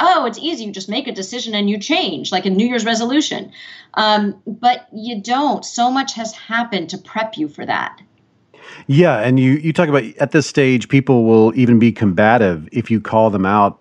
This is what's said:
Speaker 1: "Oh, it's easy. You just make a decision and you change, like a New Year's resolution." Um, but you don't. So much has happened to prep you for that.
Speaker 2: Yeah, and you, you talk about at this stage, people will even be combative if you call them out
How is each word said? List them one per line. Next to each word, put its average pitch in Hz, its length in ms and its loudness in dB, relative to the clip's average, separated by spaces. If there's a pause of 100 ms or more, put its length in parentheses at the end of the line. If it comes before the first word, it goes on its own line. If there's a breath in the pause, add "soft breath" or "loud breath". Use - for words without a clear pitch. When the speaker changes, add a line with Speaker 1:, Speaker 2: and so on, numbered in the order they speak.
Speaker 1:
"Oh, 330 240 2
it's 226 140 -8
easy. 285 260 -8
You 202 80 -12
just 190 160 -14
make 254 180 -8
a 233 60 -10
decision 226 420 -10
and 208 140 -2
you 208 100 -2
change, 202 540 -4
like 196 140 -2
a 196 40 0
New 196 160 0
Year's 240 200 -2
resolution." 233 640 -2 (420 loud breath)
Um, 208 520 0
but 247 460 -2
you 220 280 -10
don't. 247 460 -2
So 240 240 -2
much 262 240 -4
has 226 200 -10
happened 220 560 -6
to 180 80 -10
prep - 380 -8
you 156 100 -4
for - 200 -12
that. 80 340 -6 (880 loud breath)
Speaker 2:
Yeah, 143 320 4
and 123 200 2
you, 131 120 4
you 151 200 -2
talk 170 160 2
about 139 160 2 (140)
at 131 140 -2
this 156 140 2
stage, 131 420 0
people 135 360 2
will 113 340 6
even 120 200 4
be 117 140 4
combative 101 800 2
if 117 180 -4
you 110 100 0
call 110 300 2
them 95 160 0
out 101 340 2